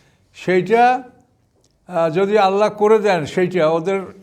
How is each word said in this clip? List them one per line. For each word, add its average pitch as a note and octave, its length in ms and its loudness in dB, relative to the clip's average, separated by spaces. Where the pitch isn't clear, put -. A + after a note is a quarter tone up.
সেইটা, A#3 680 0
আহ, E3 220 -2
যদি G3 280 0
আল্লাহ G3+ 320 2
করে G#3 300 2
দেন, F#3 260 0
সেইটা F3+ 440 -2
ওদের F3 320 -2